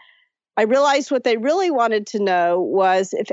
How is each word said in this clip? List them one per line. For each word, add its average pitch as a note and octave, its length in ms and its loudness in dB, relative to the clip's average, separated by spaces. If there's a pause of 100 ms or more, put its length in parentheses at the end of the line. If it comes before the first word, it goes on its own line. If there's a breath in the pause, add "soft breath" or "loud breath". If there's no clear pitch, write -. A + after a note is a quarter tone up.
(560 soft breath)
I G#3+ 60 2
realized C#4 480 2
what B3+ 140 -2
they A#3 140 0
really E4+ 320 0
wanted A3+ 380 0
to A3 140 -6
know F3+ 380 2
was F#3 540 0
if - 180 -6